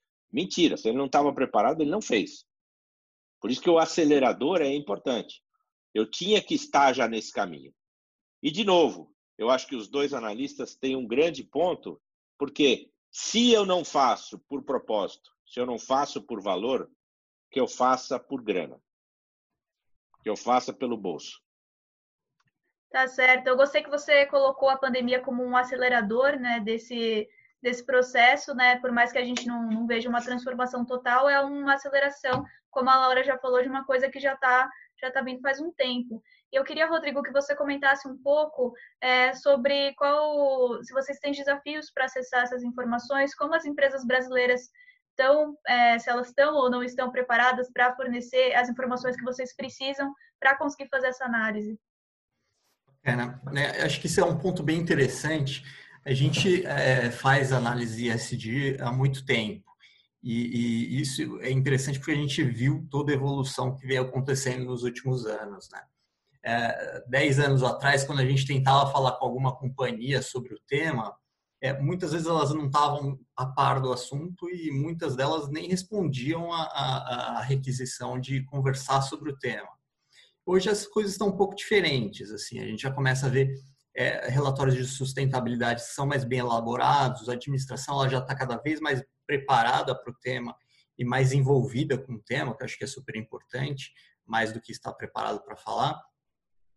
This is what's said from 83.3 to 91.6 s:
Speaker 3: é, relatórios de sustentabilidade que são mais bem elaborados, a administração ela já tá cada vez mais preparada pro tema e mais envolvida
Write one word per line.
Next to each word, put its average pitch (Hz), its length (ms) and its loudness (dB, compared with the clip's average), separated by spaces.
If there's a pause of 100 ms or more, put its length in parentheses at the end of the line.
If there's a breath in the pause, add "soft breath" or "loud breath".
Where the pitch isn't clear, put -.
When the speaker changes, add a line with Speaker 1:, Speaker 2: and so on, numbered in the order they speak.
Speaker 3:
é, 123 320 -2
relatórios 135 480 2
de 127 100 -2
sustentabilidade 123 960 -2
que - 60 -12
são 139 180 -4
mais 143 160 0
bem 123 160 -2
elaborados, 123 920 2
a 123 40 -4
administração 135 640 -4
ela 135 140 2
já 131 100 0
tá 135 140 -6
cada 120 240 -4
vez 151 220 -4
mais 143 240 -2 (240)
preparada 135 680 2
pro - 260 -12
tema 123 360 -6 (420)
e 123 80 -4
mais 131 260 2
envolvida 135 640 2